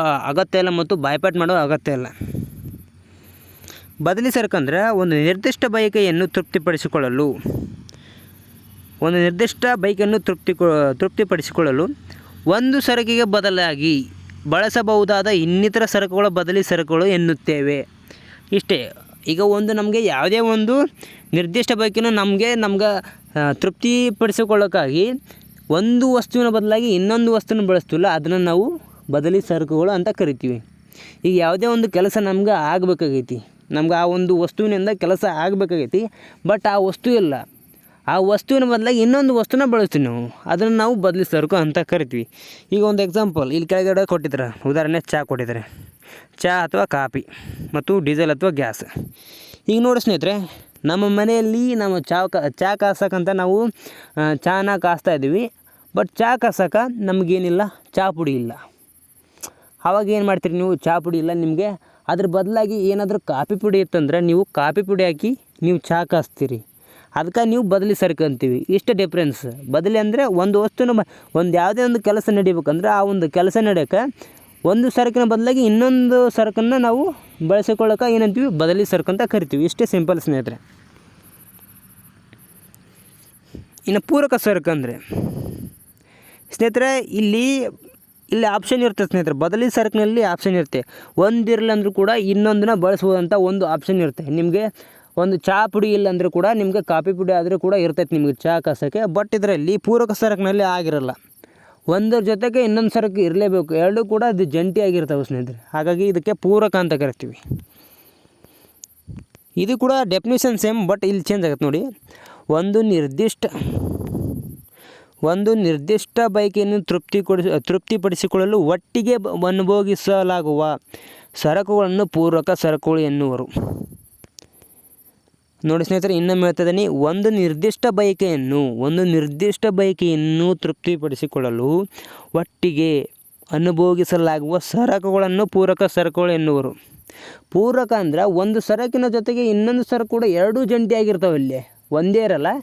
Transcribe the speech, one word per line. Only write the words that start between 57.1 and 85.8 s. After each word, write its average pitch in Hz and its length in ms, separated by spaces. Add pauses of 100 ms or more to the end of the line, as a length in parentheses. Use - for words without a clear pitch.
ಚಹಾ 190 180
ಪುಡಿ 156 240
ಇಲ್ಲ. 120 180 (1300)
ಆವಾಗ 196 240
ಏನು 208 180
ಮಾಡ್ತೀರಿ 185 280
ನೀವು? 180 200
ಚಹಾ 165 240
ಪುಡಿ 165 200
ಇಲ್ಲ 165 140
ನಿಮಗೆ, 170 480 (280)
ಅದ್ರ 180 180
ಬದಲಾಗಿ 196 640
ಏನಾದರೂ 196 300
ಕಾಫಿ 147 360
ಪುಡಿ 196 260
ಇತ್ತಂದ್ರೆ 165 400
ನೀವು 175 320
ಕಾಫಿ 156 300
ಪುಡಿ 190 220
ಹಾಕಿ 180 340 (240)
ನೀವು 175 160
ಚಹಾ 170 260
ಕಾಸ್ತೀರಿ, 135 640 (480)
ಅದಕ್ಕೆ 175 340
ನೀವು 240 140
ಬದಲಿ 196 320
ಸರಕು 165 300
ಅಂತೀವಿ. 127 440
ಇಷ್ಟೇ 202 240
ಡಿಫ್ರೆನ್ಸ್. 143 760
ಬದಲಿ 180 280
ಅಂದರೆ 214 260
ಒಂದು 202 360
ವಸ್ತುನ 240 320
ಬ-, 214 140 (280)
ಒಂದು 175 220
ಯಾವುದೇ 208 260
ಒಂದು 240 200
ಕೆಲಸ 208 300
ನಡಿಬೇಕಂದ್ರೆ 180 560
ಆ 208 140
ಒಂದು 190 280
ಕೆಲಸ 180 300
ನಡೆಯೋಕ್ಕೆ 202 680 (360)
ಒಂದು 233 260
ಸರಕಿನ 240 340
ಬದಲಾಗಿ 233 420
ಇನ್ನೊಂದು 247 640
ಸರಕನ್ನು 226 480
ನಾವು 247 360 (340)
ಬಳಸಿಕೊಳ್ಳೋಕೆ 220 680
ಏನಂತೀವಿ? 226 320
ಬದಲಿ 180 380
ಸರಕು 185 260
ಅಂತ 202 120
ಕರಿತೀವಿ. 165 420
ಇಷ್ಟೇ 220 220
ಸಿಂಪಲ್ 170 340
ಸ್ನೇಹಿತರೆ. 131 400 (3250)
ಇನ್ನು 202 140
ಪೂರಕ 285 340
ಸರಕು 185 360
ಅಂದರೆ 131 280 (1500)